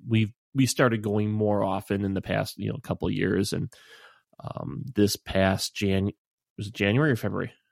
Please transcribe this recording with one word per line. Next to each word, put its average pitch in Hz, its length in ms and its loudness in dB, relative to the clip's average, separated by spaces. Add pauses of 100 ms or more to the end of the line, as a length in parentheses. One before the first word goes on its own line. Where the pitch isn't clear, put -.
we've, 110 260 2 (200)
we 135 120 4
started 117 360 2
going 104 300 0
more 104 320 2
often 98 420 -2
in 95 80 0
the 95 80 -2
past, 101 360 -4
you 104 140 -4
know, 110 100 -6
couple - 260 -4
of 101 60 0
years. 98 400 0
And, 87 180 -4 (680)
um, - 440 -10 (120)
this 104 200 4
past - 600 0
Jan-, 98 360 0 (460)
was 104 100 -8
it - 60 -12
January 127 380 2
or 117 60 4
February? 98 340 -4 (200)